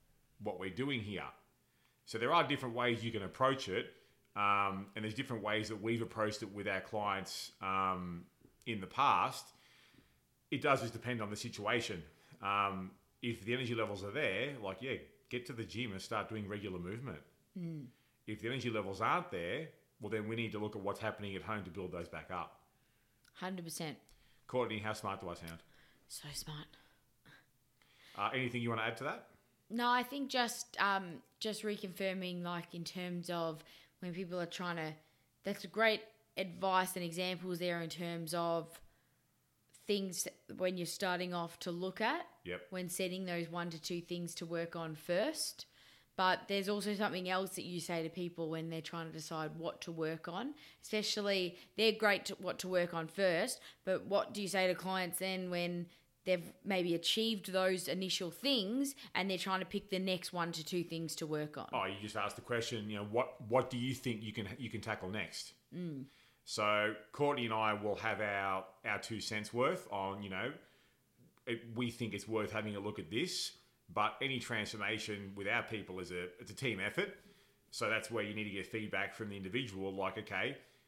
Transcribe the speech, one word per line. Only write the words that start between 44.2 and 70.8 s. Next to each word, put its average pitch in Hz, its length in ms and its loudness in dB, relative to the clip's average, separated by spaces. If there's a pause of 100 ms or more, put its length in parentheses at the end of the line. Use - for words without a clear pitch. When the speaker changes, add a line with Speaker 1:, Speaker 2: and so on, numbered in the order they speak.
Speaker 2:
to 175 120 -6
work 170 300 -2
on 165 180 -4
first. 214 720 0 (500)
But 185 300 6
there's 196 220 0
also 208 260 0
something 185 360 0
else 190 260 0
that - 80 -6
you 175 160 -4
say 170 220 0
to 160 80 -2
people 170 400 -2
when 160 180 -2
they're 165 140 -4
trying 165 240 -6
to 160 60 -10
decide 156 440 -4
what 165 260 -4
to 175 100 -6
work 160 360 -2
on, 226 260 -4 (280)
especially 202 760 2 (200)
they're 220 160 8
great 202 340 4
to, 202 80 -6
what - 260 -4
to 185 80 -4
work 175 240 4
on 165 160 -2
first, 190 520 2 (240)
but 185 200 2
what - 300 2
do 208 80 -2
you 190 60 0
say 185 180 4
to 180 80 6
clients 180 460 0
then 185 280 0
when 175 380 0 (380)
they've 180 280 2 (120)
maybe 180 300 4
achieved 214 560 2
those 185 380 4
initial 180 420 0
things 254 640 2 (200)
and 185 140 2
they're 190 100 2
trying 190 220 0
to 185 60 -4
pick 202 240 -4
the 185 80 2
next 185 340 0
one 170 200 0
to 160 120 -4
two 175 200 0
things 165 320 -4
to 165 100 -4
work 151 300 -2
on? 139 160 -6
Speaker 1:
Oh, 101 140 2
you 98 140 -2
just 104 160 -4
ask 104 200 0
the - 60 -12
question, 113 480 0
you 104 80 -2
know, 104 120 -2
what, 120 380 2
what 127 220 6
do 127 80 -2
you 127 160 2
think 110 280 -2
you 107 120 -6
can, 107 120 -2 (120)
you 123 100 -6
can 110 140 -6
tackle 104 260 -2
next? 95 460 -4 (200)
Speaker 2:
Mm. 160 300 -6 (400)
Speaker 1:
So 107 500 4 (180)
Courtney 143 340 2
and 110 80 2
I 110 180 6
will 104 240 2
have 104 240 0
our, 98 440 2 (200)
our 104 140 0
two 104 220 -6
cents 104 340 -4
worth 139 360 2
on, 98 320 -2
you 101 60 -6
know, 98 240 -2 (920)